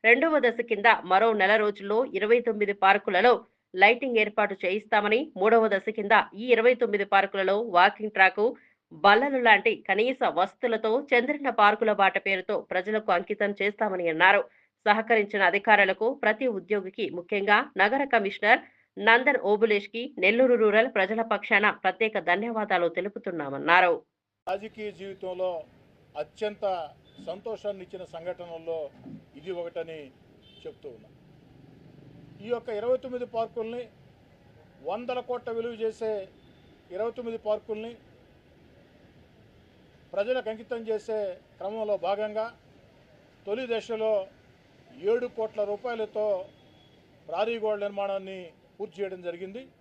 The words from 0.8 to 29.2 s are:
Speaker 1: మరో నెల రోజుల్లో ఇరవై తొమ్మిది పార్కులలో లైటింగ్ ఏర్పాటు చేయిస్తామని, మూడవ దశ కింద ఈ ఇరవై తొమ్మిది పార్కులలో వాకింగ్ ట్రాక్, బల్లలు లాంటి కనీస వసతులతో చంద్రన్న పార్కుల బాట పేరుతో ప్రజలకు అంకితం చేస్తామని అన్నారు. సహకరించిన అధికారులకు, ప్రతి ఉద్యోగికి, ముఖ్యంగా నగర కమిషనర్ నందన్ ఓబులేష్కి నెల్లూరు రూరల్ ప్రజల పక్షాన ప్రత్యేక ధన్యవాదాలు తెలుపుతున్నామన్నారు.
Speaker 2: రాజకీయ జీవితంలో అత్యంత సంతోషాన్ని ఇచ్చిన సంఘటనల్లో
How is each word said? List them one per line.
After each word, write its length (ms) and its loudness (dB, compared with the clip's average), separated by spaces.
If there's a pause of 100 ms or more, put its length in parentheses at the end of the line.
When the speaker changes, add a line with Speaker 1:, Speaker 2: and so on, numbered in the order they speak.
Speaker 1:
మరో 180 6 (100)
నెల 220 4
రోజుల్లో 360 -2 (200)
ఇరవై 300 4
తొమ్మిది 340 -2
పార్కులలో 500 4 (500)
లైటింగ్ 420 4
ఏర్పాటు 300 -2 (100)
చేయిస్తామని, 540 0 (220)
మూడవ 340 6
దశ 220 -2
కింద 180 2 (280)
ఈ 20 -8 (100)
ఇరవై 280 4
తొమ్మిది 320 -2
పార్కులలో 420 2 (200)
వాకింగ్ 400 4
ట్రాక్, 300 4 (580)
బల్లలు 420 6
లాంటి 260 4 (160)
కనీస 320 0 (180)
వసతులతో 520 -2 (200)
చంద్రన్న 400 0 (100)
పార్కుల 400 4
బాట 240 4
పేరుతో 300 -2 (160)
ప్రజలకు 460 -4
అంకితం 340 -2 (100)
చేస్తామని 520 -2
అన్నారు. 280 6 (460)
సహకరించిన 640 2
అధికారులకు, 560 2 (160)
ప్రతి 240 0 (120)
ఉద్యోగికి, 460 -6 (120)
ముఖ్యంగా 420 0 (240)
నగర 200 2 (120)
కమిషనర్ 460 2 (480)
నందన్ 320 4 (100)
ఓబులేష్కి 520 0 (200)
నెల్లూరు 400 4
రూరల్ 340 4
ప్రజల 240 0 (120)
పక్షాన 340 0 (160)
ప్రత్యేక 360 -2 (120)
ధన్యవాదాలు 680 -2
తెలుపుతున్నామన్నారు. 1000 0 (520)
Speaker 2:
రాజకీయ 420 -8 (140)
జీవితంలో 480 -8 (720)
అత్యంత 420 -8 (640)
సంతోషాన్ని 580 -10
ఇచ్చిన 180 -16 (100)
సంఘటనల్లో 640 -10 (600)